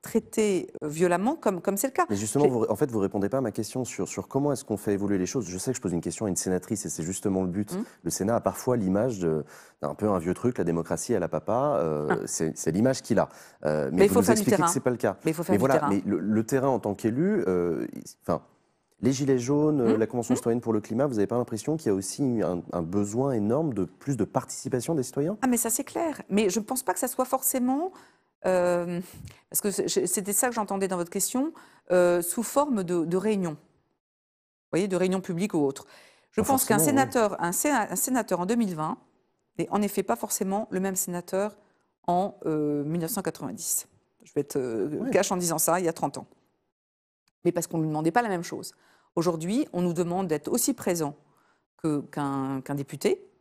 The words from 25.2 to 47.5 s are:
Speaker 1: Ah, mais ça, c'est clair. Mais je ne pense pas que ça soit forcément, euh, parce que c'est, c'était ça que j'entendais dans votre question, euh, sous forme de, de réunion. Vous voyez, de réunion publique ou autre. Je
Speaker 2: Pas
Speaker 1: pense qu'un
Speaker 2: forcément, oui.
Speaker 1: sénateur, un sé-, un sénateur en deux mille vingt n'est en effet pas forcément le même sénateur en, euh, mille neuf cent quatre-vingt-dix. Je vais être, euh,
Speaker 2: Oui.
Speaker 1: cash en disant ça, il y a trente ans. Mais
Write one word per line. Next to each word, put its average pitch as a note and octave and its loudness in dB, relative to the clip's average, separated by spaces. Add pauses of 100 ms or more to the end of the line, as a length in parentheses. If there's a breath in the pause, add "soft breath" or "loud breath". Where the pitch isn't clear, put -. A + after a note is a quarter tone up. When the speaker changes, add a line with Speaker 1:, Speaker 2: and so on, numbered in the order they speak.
Speaker 1:
Ah, B3+ 4
mais A#3+ 4
ça, A3+ -2
c'est C#4 -2
clair. E4+ -6
Mais G3 2
je A3 0
ne G#3 -4
pense C4 -4
pas C4+ 0
que - -4
ça C4 0
soit B3+ -2
forcément, C4 0 (540 loud breath)
euh, F3 2 (480 loud breath)
parce - -4
que G#3 0
c'est, - 0
c'était G3+ -2
ça B3 2
que A#3 -4
j'entendais G3 -2
dans F#3 -2
votre F3 -4
question, C4 -2 (400 loud breath)
euh, F3 6
sous G#3+ -4
forme C#4 0
de, E3+ 0
de E3+ 0
réunion. F#3+ 0
Vous - -20
voyez, F#3 2
de F#3+ -2
réunion F#3 2
publique F#3 -2
ou D#3+ 4
autre. C#3 0 (440 loud breath)
Je A3 -2
Speaker 2:
Pas G3+ 0
Speaker 1:
pense C4+ 2
qu'un A3+ 4
Speaker 2:
forcément, C4+ 4
oui. C4 4
Speaker 1:
sénateur, G#3+ 2
un F3 0
sé-, D4 0
un G#3+ 0
sénateur G#3+ 0
en F3+ 0
deux A3+ 0
mille G3+ 0
vingt D#3 -4 (600)
n'est E3+ -2
en G#3 0
effet G3+ -2
pas A#3 0
forcément G3+ -4
le F#3 -4
même F#3+ -2
sénateur F#3 -4 (480 soft breath)
en, F3+ 0 (100)
euh, D3 0
mille E3 -2
neuf D#3+ -4
cent F#3+ -4
quatre-vingt-dix. - -6 (360)
Je - -20
vais C#3+ 0
être, C#3+ -4
euh, A#2+ -2 (120)
Speaker 2:
Oui. C4 -2
Speaker 1:
cash - 2
en F#3 0
disant E3+ 0
ça, E3+ 2
il F3+ -2
y D#3+ 4
a E3 -2
trente - -4
ans. - -14 (1160)
Mais F3 4